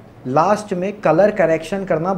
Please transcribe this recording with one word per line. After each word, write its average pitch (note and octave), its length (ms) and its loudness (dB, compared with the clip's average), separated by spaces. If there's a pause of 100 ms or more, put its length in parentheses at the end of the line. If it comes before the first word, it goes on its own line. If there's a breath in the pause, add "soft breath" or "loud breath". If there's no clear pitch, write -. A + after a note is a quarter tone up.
(280)
last F#3+ 460 0
में F#3 260 -4
color F3+ 320 4
correction F3 520 -2
करना F3+ 340 -2